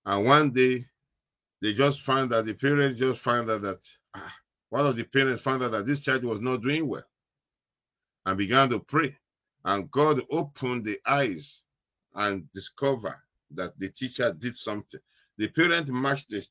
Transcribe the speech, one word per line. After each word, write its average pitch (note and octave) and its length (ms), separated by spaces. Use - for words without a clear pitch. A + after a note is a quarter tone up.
And G2+ 220
one C#3+ 240
day, B2+ 340
they G#2+ 100
just C#3+ 280
found C3 300
that A2+ 140
the A2 80
parents C#3 460
just B2+ 220
found A#2+ 280
out G#2+ 140
that, G2 200
ah, - 220
one C3+ 160
of B2+ 120
the A#2 80
parents C3+ 360
found C3 220
out A#2+ 80
that G#2 140
this C#3+ 160
child C3 240
was G#2+ 160
not B2+ 200
doing D3 260
well G2+ 180
and F#2+ 120
began B2 320
to A2+ 100
pray. C#3+ 380
And G2 260
God C#3+ 400
opened C3 540
the G#2 240
eyes A#2 560
and G2 380
discovered A2+ 680
that F2 280
the F#2+ 100
teacher B2 440
did A2+ 220
something. - 440
The G#2+ 100
parent E3 420
marched C3+ 400
the G2+ 220